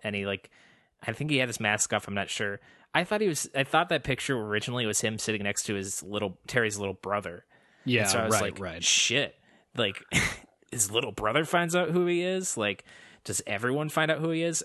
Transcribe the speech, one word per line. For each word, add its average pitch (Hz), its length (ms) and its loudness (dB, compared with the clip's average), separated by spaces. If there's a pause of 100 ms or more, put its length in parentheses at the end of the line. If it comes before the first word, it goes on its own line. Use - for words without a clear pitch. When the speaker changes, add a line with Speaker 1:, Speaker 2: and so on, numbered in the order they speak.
Speaker 1:
and 104 120 -4
he, 98 120 -2
like, 98 240 -6 (500)
I 117 120 -4
think - 180 -4
he 143 60 2
had 127 120 2
his 113 100 -6
mask 107 340 2
off, 104 140 0
I'm 101 60 -8
not 98 160 -2
sure. 101 300 -4 (340)
I 165 100 4
thought 208 180 0
he 214 60 4
was, 156 280 -2
I 139 80 2
thought 165 260 2
that 151 140 0
picture 131 360 0
originally 110 460 -2
was 107 160 0
him 110 160 0
sitting 107 240 -2
next 101 220 -2
to 110 100 -2
his 98 300 -4
little, 101 420 -4
Terry's 110 320 0
little 98 160 -4
brother. 92 500 -4 (420)
Speaker 2:
Yeah, 120 160 4
Speaker 1:
And 101 100 2
so 117 80 2
I 110 60 2
was 110 100 2
Speaker 2:
right, 104 60 4 (120)
Speaker 1:
like, 90 60 -12
Speaker 2:
right. 87 240 -8
Speaker 1:
"Shit." - 500 2 (420)
Like, 107 280 -2 (340)
<laughs> - 340 -20
his 107 200 -2
little 113 200 0
brother 110 320 2
finds 170 320 2
out 180 140 2
who 175 160 2
he 175 160 2
is? 185 340 -2
Like, 104 280 -2 (400)
does - 240 -4
everyone 127 420 0
find 160 220 4
out 147 80 2
who 160 100 0
he 165 140 0
is? 165 220 -2